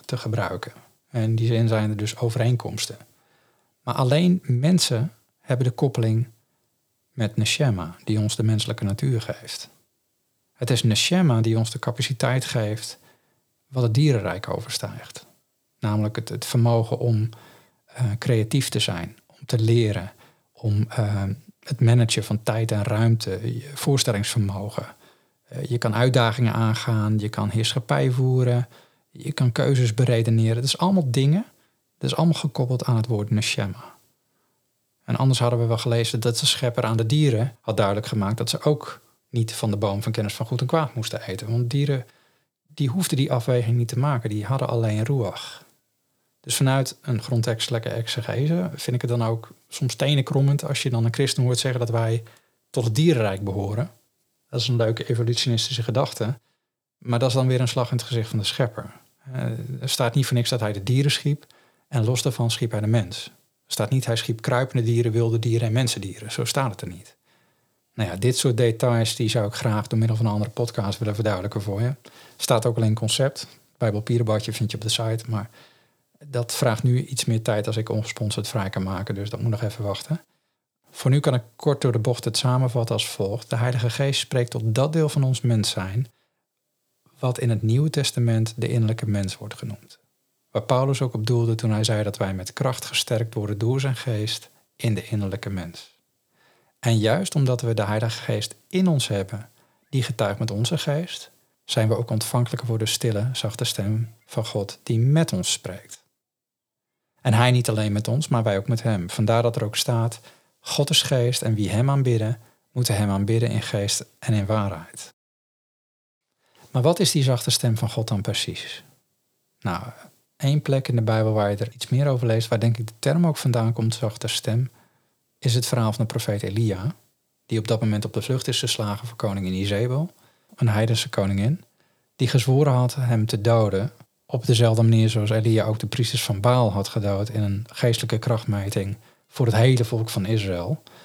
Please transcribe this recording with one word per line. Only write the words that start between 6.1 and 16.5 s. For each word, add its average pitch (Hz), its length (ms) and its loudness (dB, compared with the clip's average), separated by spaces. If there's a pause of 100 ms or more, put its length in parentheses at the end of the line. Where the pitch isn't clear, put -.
met 107 240 -4
neshama, 107 680 0
die 107 140 0
ons 107 180 0
de 113 60 0
menselijke 107 420 0
natuur 110 360 0
geeft. - 500 -10 (800)
Het - 180 -6
is 120 120 2
neshama 127 580 4
die 113 180 2
ons 113 120 0
de - 80 -8
capaciteit 123 680 -2
geeft 107 540 -4 (680)
wat 131 160 -2
het 110 120 4
dierenrijk 110 540 2
overstijgt. - 800 -8 (520)
Namelijk 107 380 0
het, 113 120 -6
het 113 160 -8
vermogen 117 540 2